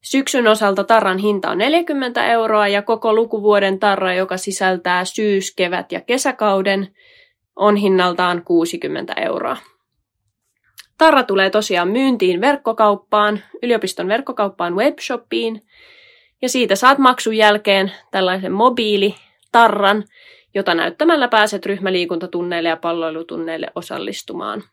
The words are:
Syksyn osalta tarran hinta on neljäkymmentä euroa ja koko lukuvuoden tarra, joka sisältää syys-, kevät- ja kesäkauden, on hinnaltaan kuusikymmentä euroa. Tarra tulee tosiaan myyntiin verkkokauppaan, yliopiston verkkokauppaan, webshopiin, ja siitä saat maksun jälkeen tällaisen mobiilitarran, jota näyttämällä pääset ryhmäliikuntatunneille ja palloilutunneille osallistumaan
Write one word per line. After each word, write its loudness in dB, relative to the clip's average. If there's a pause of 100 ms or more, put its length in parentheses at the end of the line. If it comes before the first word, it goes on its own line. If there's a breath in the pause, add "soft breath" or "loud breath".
Syksyn 0
osalta 0
tarran 2
hinta -2
on -4
neljäkymmentä 0
euroa 2
ja 0
koko 0
lukuvuoden 2
tarra, 0
joka -2
sisältää -2
syys-, -2
kevät- -4
ja -6
kesäkauden, -2 (600 soft breath)
on 4
hinnaltaan 0
kuusikymmentä -2
euroa. -4 (1400 soft breath)
Tarra 6
tulee 0
tosiaan 0
myyntiin 0
verkkokauppaan, 0 (200)
yliopiston -2
verkkokauppaan, -4
webshopiin, -4 (800 soft breath)
ja -2
siitä 2
saat 4
maksun 2
jälkeen 4 (180 loud breath)
tällaisen -2
mobiilitarran, 2 (500 soft breath)
jota 0
näyttämällä 0
pääset 0
ryhmäliikuntatunneille -4
ja 0
palloilutunneille -6
osallistumaan -10 (100)